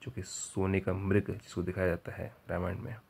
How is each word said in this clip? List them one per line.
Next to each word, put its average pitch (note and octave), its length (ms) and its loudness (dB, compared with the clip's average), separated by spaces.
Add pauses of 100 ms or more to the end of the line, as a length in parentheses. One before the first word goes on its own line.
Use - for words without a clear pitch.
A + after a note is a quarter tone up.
जो A#2+ 80 -8
कि - 120 -8
सोने F#2+ 580 2
का F#2 120 0
मृग F#2+ 380 4
जिसको - 320 -4
दिखाया F2+ 260 2
जाता F2 240 0
है F#2+ 240 -8 (140)
रामायण F2+ 280 0
में, - 180 -6 (140)